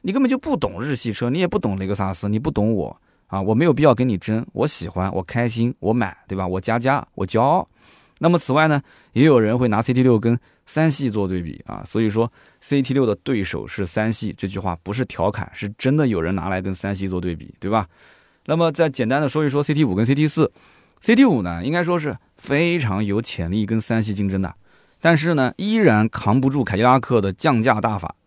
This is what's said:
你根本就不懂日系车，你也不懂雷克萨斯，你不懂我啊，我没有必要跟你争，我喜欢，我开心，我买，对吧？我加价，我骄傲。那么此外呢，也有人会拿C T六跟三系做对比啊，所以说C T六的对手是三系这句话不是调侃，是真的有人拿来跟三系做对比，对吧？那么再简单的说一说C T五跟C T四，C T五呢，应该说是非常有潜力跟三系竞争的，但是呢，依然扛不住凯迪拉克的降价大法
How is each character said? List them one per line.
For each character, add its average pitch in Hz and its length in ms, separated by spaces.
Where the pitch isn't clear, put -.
你 190 120
根 262 100
本 254 60
就 262 100
不 285 180
懂 104 260
日 139 140
系 117 160
车， 120 160
你 139 100
也 185 80
不 - 120
懂 104 200
雷 95 80
克 98 80
萨 95 180
斯， 104 180
你 107 80
不 139 120
懂 107 220
我 90 240
啊， 95 140
我 101 140
没 147 120
有 160 60
必 139 100
要 139 120
跟 127 140
你 104 80
争， 110 360
我 117 140
喜 87 220
欢， 95 260
我 95 80
开 120 240
心， 117 320
我 101 140
买， 110 240
对 95 100
吧？ 95 100
我 90 140
加 113 180
价， 131 360
我 98 120
骄 110 160
傲。 147 260
那 160 80
么 175 100
此 - 140
外 156 160
呢， 147 120
也 127 120
有 147 140
人 110 200
会 123 100
拿 107 140
C 131 100
T 123 100
六 123 160
跟 117 200
三 156 240
系 139 200
做 104 160
对 90 160
比 80 240
啊， 50 180
所 - 160
以 110 80
说 113 220
C 143 200
T 131 140
六 135 100
的 110 120
对 117 260
手 64 240
是 - 180
三 107 260
系 110 260
这 - 100
句 98 120
话 92 240
不 95 100
是 123 140
调 92 240
侃， - 220
是 - 240
真 135 200
的 151 100
有 104 140
人 85 140
拿 90 140
来 95 140
跟 95 100
三 98 220
系 95 140
做 92 120
对 87 140
比， 80 240
对 95 120
吧？ 107 160
那 156 100
么 165 140
再 156 180
简 131 200
单 135 120
的 147 80
说 151 160
一 147 40
说 143 140
C 151 120
T 151 100
五 101 100
跟 107 120
C 135 80
T 151 140
四 151 220
，C 226 160
T 269 80
五 151 180
呢， 85 220
应 135 80
该 175 100
说 175 160
是 151 180
非 170 420
常 107 260
有 101 160
潜 85 300
力 104 160
跟 110 140
三 113 220
系 107 120
竞 98 140
争 95 120
的， 95 140
但 165 160
是 160 180
呢， 131 220
依 208 180
然 113 340
扛 110 320
不 131 80
住 139 140
凯 101 140
迪 104 60
拉 127 180
克 120 200
的 98 120
降 127 280
价 110 200
大 104 180
法 87 160